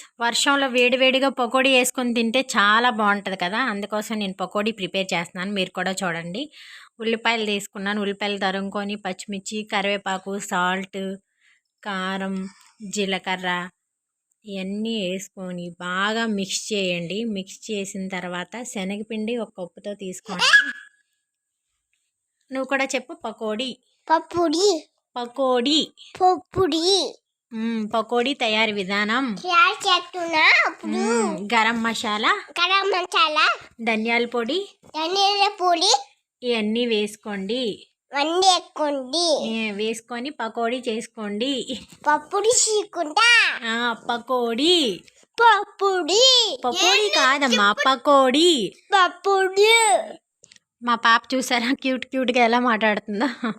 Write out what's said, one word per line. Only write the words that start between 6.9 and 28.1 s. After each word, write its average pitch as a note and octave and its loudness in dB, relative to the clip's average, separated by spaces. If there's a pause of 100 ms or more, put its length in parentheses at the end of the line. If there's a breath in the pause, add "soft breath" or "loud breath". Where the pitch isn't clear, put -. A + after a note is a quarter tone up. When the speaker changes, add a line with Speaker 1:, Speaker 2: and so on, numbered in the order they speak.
Speaker 1:
ఉల్లిపాయలు A3+ 0
తీసుకున్నాను, G3+ -4
ఉల్లిపాయలు G3+ -4
తరుముకొని, G3 -4
పచ్చిమిర్చి, G3+ -10
కరివేపాకు, G3 -4
సాల్ట్, F#3+ -4 (840)
కారం, F#3+ -6 (580 soft breath)
జీలకర్ర F#3 -4 (960)
ఇవన్నీ G3+ -6
వేసుకొని F3+ -8 (100)
బాగా G3+ -2
మిక్స్ G3 -4
చేయండి. F3+ -4
మిక్స్ G3+ -8
చేసిన G3 -8
తర్వాత F3+ -8
శనగపిండి G#3+ -6
ఒక G#3+ -8
కప్పుతో G3 -12
తీసుకోండి. G3 -4 (2000)
నువ్వు C4 -6
కూడా C4+ 0
చెప్పు, C4+ -6
పకోడీ. A3 -6 (360)
Speaker 2:
పప్పుడి. E4 2 (480)
Speaker 1:
పకోడీ. B3+ 0 (360 loud breath)
Speaker 2:
పప్పుడి. F4 0 (680)
Speaker 1:
మ్మ్, A3+ -4
పకోడీ A#3+ 0